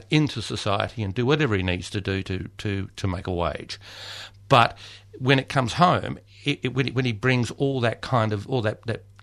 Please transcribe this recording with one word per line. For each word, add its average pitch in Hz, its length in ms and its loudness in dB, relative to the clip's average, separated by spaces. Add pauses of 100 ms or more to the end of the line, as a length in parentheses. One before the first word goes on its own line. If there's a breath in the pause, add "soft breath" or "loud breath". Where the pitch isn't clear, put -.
into 151 320 2
society 104 640 -2
and 95 100 -2
do 120 140 0
whatever 143 280 2
he 95 60 2
needs 90 300 -2
to 101 100 -4
do 95 220 -2
to, 92 340 -6
to, 98 380 -4
to - 120 -4
make 87 200 -4
a 95 40 -2
wage. - 480 -4 (720 loud breath)
But 120 260 6 (440 loud breath)
when 135 180 4
it 135 100 0
comes 127 260 0
home, 151 440 4 (260)
it, 143 200 -2
it, 127 100 -2
when, 127 140 0
when 127 180 -2
he 123 60 0
brings 120 400 0
all 139 300 -2
that 117 200 0
kind 110 320 0
of, 104 140 -4
all 127 160 0
that, 104 240 -2
that, 110 160 -6 (200)